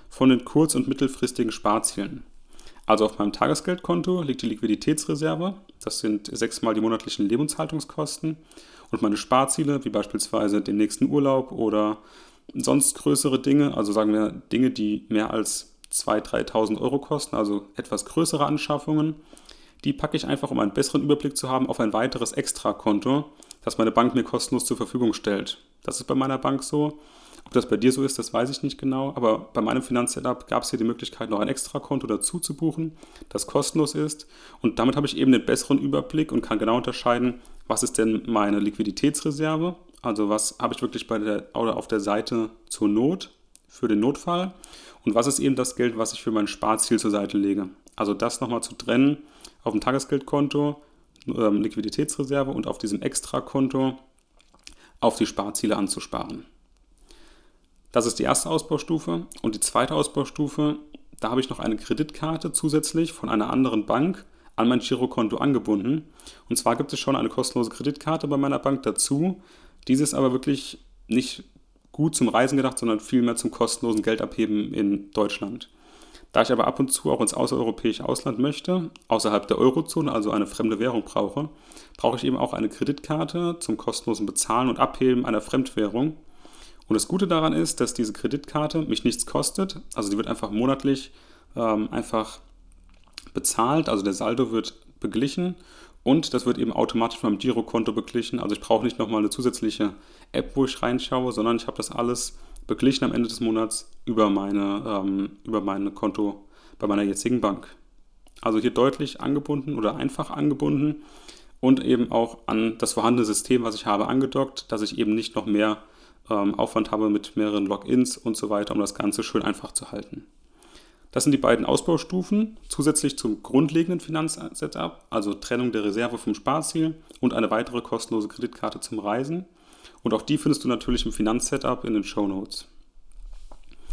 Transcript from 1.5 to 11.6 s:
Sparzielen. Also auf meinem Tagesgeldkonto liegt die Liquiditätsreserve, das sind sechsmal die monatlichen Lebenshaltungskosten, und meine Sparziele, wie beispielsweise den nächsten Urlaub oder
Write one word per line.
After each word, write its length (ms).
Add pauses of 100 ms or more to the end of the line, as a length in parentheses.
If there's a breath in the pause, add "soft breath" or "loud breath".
Sparzielen. 720 (600 loud breath)
Also 200
auf 140
meinem 120
Tagesgeldkonto 880
liegt 200
die 80
Liquiditätsreserve, 1040 (280)
das 180
sind 300
sechsmal 440
die 80
monatlichen 480
Lebenshaltungskosten, 1040 (560 loud breath)
und 100
meine 160
Sparziele, 680
wie 40
beispielsweise 720
den 140
nächsten 340
Urlaub 440
oder 440 (560 loud breath)